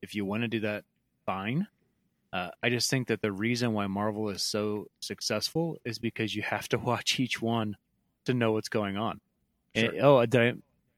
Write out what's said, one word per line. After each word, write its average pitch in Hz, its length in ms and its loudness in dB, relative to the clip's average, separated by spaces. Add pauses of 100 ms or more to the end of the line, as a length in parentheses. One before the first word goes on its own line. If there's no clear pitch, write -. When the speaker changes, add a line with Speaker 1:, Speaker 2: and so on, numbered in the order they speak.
Speaker 1:
if - 120 -14
you 104 100 -2
wanna 107 240 -2
do 110 120 -2
that, 104 240 -4 (420)
fine. 107 400 -2 (680)
Uh, 90 180 -4 (120)
I 120 80 2
just 120 200 0
think 131 180 0
that 113 140 0
the 107 100 0
reason 117 400 0
why 104 140 0
Marvel 104 440 -2
is 92 120 -6
so 104 460 -2 (120)
successful 113 840 -4
is 113 140 -6
because 110 360 -4
you 104 80 -4
have - 280 -4
to 127 80 0
<laughs> 120 120 -2
watch - 300 0
each 123 200 -2
one 113 360 0 (500)
to 131 80 2
know 117 180 4
what's 110 160 -2
going 101 280 -2
on. 104 240 -4 (540)
And, 113 180 4
Speaker 2:
Sure. - 80 -6
Speaker 1:
oh, 135 260 8
did 117 340 4 (380)